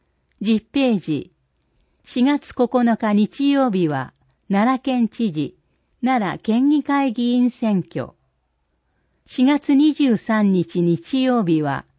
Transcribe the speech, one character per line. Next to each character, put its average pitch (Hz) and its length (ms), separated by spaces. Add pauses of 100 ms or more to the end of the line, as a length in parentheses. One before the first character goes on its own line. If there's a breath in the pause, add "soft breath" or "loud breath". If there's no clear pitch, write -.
(420)
十 208 200
ペ 262 320
ー 190 60
ジ。 - 340 (720)
四 247 180
月 285 320
九 240 120 (160)
日 220 300
日 240 380
曜 269 180
日 185 180
は、 135 280 (340)
奈 233 300
良 - 20
県 247 260
知 226 240
事、 147 240 (480)
奈 220 340
良 - 20
県 247 300
議 294 140
会 277 300
議 240 200
員 247 180
選 202 360
挙。 127 260 (1120)
四 254 180
月 285 300
二 294 180
十 254 240
三 214 340
日 175 300
日 170 400
曜 247 240
日 160 160
は、 139 240 (140)